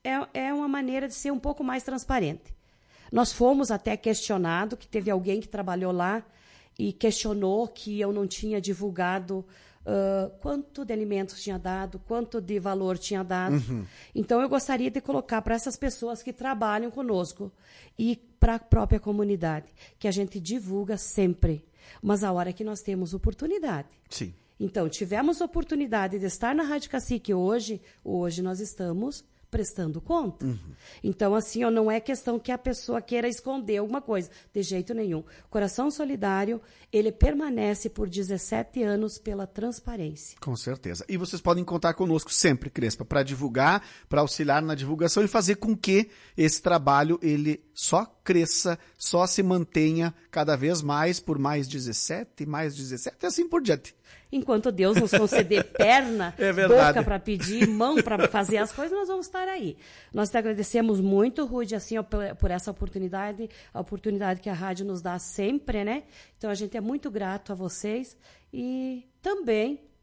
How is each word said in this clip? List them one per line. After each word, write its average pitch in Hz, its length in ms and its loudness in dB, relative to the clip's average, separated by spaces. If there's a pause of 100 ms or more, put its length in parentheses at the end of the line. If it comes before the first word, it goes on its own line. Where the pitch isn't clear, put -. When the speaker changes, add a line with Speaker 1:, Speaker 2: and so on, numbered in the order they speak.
Speaker 1:
é, 262 460 -4
é 285 60 -2
uma 285 160 -2
maneira 269 400 -2
de - 40 -10
ser - 160 -4
um 269 100 -2
pouco 285 220 -4
mais 254 220 -4
transparente. 247 720 -2 (560)
Nós 233 220 4
fomos 262 360 4
até 214 280 -2
questionado, 202 800 0
que - 100 -20
teve 208 240 -2
alguém 190 300 0
que - 80 -12
trabalhou 185 420 -2
lá 180 340 0 (520)
e 202 160 -2
questionou 208 720 0
que 208 320 -8
eu 202 140 0
não 202 120 -2
tinha 208 360 -4
divulgado, 185 840 -4 (400)
ah, 196 540 0
quanto 285 460 -6
de 226 80 -4
alimentos 202 500 -4
tinha 190 160 -6
dado, 185 480 -6
quanto 233 320 -4
de 202 180 -4
valor 190 400 -2
tinha 190 240 -4
dado. 180 340 0
Speaker 2:
Uhum. 113 300 -2 (300)
Speaker 1:
Então, 233 260 2
eu 269 60 2
gostaria 262 420 0
de 269 120 -4
colocar 262 400 -2
pra 226 120 -2
essas 233 220 -4
pessoas 233 480 -6
que 254 80 -8
trabalham 226 580 -2
conosco 202 640 -4 (460)
e 226 180 2 (240)
pra 226 180 6
própria 220 440 2
comunidade, 196 680 -2 (320)
que 214 80 -2
a 196 40 2
gente 190 280 -4
divulga 196 560 -4
sempre, 175 680 0 (360)
mas 202 220 0
a 190 80 0
hora 180 220 -2
que 214 100 -8
nós 214 180 -8
temos 185 320 -4
oportunidade. 269 760 -2 (200)
Speaker 2:
Sim. 90 240 -8 (280)
Speaker 1:
Então, 185 280 -2
tivemos 220 500 -2
oportunidade 247 800 -2
de 190 60 -4
estar 233 280 -2
na 320 100 2
Rádio 285 260 -4
Cacique 240 440 -2
hoje, 202 480 0 (220)
hoje 175 380 -2
nós 185 180 -4
estamos 202 640 -6 (260)
prestando 185 520 -4
conta. 294 440 -2
Speaker 2:
Uhum. 123 120 -2 (440)
Speaker 1:
Então, 202 320 2
assim, 220 300 0
ó, 233 80 4
não 220 180 4
é 220 120 0
questão 240 360 -2
que 240 140 -6
a 247 60 -2
pessoa 240 440 -4
queira 240 280 -2
esconder 233 480 -4
alguma 214 240 -2
coisa, 196 280 -2 (240)
de 202 80 -2
jeito 185 320 -4
nenhum. 180 300 -2 (260)
Coração 214 400 0
Solidário, 220 720 -2 (300)
ele 214 180 4
permanece 226 800 0
por 208 200 -6
dezessete 202 760 -4
anos 208 340 -2
pela 196 300 -8
transparência. 208 920 -8
Speaker 2:
Com 127 160 -4
certeza. 92 500 -8
E 196 80 -4
vocês 180 260 -6
podem 175 220 2
contar 170 300 0
conosco 160 380 0
sempre, 135 380 4
Crespa, 117 360 -2
pra 139 180 2
divulgar, 135 580 2 (280)
pra 143 100 2
auxiliar 147 420 2
na 160 140 -2
divulgação 160 480 2
e 208 40 4
fazer 202 280 2
com 214 200 0
que 196 340 4 (280)
esse 156 240 4
trabalho, 151 600 4
ele 151 400 2 (100)
só - 320 2 (200)
cresça, 170 520 2 (200)
só 175 280 2
se 196 160 0
mantenha 165 720 2 (160)
cada 151 280 2
vez 156 240 2
mais 151 380 2
por 151 200 -2
mais 143 260 0
dezessete, 143 800 -6
mais 147 300 -4
dezessete, 131 480 -8
e - 20 -4
assim 339 220 0
por 330 140 2
diante. - 360 0 (340)
Speaker 1:
Enquanto 247 400 2
Deus 190 240 4
nos 226 140 6
conceder 208 600 4
Speaker 2:
<laughs> - 40 -20
Speaker 1:
perna, 220 640 4
Speaker 2:
É 190 160 2
verdade. 185 460 8
Speaker 1:
boca - 40 2
pra 196 160 0
pedir, 202 480 2
mão 226 280 2
pra 220 320 4
fazer 202 300 2
as - 140 0
coisas, 330 240 -4
nós 403 120 -2
vamos 370 180 -4
estar 370 220 -6
aí. 339 280 -6 (380)
Nós 208 160 0
te 240 80 0
agradecemos 214 640 2
muito, 214 440 4
Rude, 233 280 -4
assim, 220 240 -6
ó, 214 60 -2
por, 202 320 -4
por 180 160 2
essa 180 180 -4
oportunidade, 196 800 -6 (240)
a - 60 -8
oportunidade 196 600 -4
que 208 100 -8
a 190 40 -4
rádio 185 320 -6
nos 185 160 -6
dá 180 160 -6
sempre, 220 640 -2
né? 247 200 -2 (340)
Então, 214 140 -6
a - 40 -2
gente 208 220 -6
é 214 40 -4
muito 269 280 -4
grato 196 420 -6
a 190 40 -4
vocês 208 600 -6 (380)
e 254 500 -6 (160)
também 285 640 0 (220)